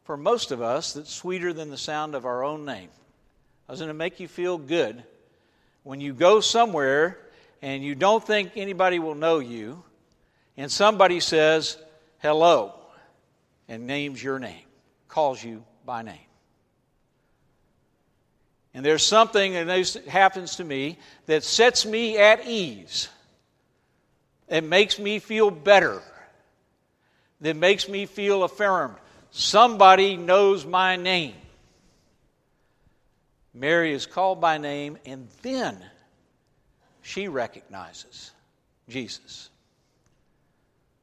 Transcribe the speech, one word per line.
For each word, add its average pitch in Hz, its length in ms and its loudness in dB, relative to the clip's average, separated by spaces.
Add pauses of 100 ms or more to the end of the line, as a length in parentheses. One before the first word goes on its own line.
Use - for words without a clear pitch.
for 151 140 -12
most 196 340 -2
of 123 100 -6
us 123 320 -4
that's 147 220 -14
sweeter 180 380 -8
than 156 180 -12
the 135 80 -16
sound 151 380 -8
of 123 100 -10
our 123 160 -6
own 151 220 -8
name? 101 260 -12 (800)
Doesn't 147 200 -12
it 156 60 -10
make 165 240 -8
you 180 80 -14
feel 175 320 -6
good 131 460 -4 (800)
when 139 180 -14
you 143 120 -10
go 175 280 4
somewhere 170 800 0 (440)
and 135 200 -10
you 143 120 -8
don't 202 300 0
think 208 320 -2
anybody 185 420 -2
will 160 160 -6
know 160 240 0
you, 120 440 -12 (760)
and 139 140 -10
somebody 190 500 4
says, 156 580 2 (400)
"Hello," 151 560 2 (920)
and 117 180 -14
names 139 360 -8
your 135 160 -6
name, 113 260 -16 (440)
calls 135 340 -2
you 113 220 -16 (220)
by 120 160 -10
name. 104 160 -18 (2500)
And 131 100 -8
there's 151 200 2
something, 208 520 4
and 170 120 -4
this 185 260 -2 (120)
happens 190 500 2
to 180 80 -10
me, 143 340 -6 (280)
that 156 180 0
sets 240 400 2
me 220 340 -2
at 220 280 6
ease. 151 640 -6 (1400)
It 160 160 -2
makes 185 340 2
me 208 200 -6
feel 220 320 0
better. 160 520 2 (1400)
That 156 160 -4
makes 185 320 2
me 196 180 -8
feel 202 380 -2
affirmed. 175 520 -2 (340)
Somebody 196 840 6
knows 185 500 4
my 185 300 0
name. 175 380 -2 (2250)
Mary 156 400 0
is 135 140 -6
called 185 340 -4
by 160 180 0
name, 147 460 -10
and 131 240 -18 (140)
then 202 420 -8 (1200)
she 196 240 -10
recognizes - 1040 -12 (580)
Jesus. - 600 -16 (1500)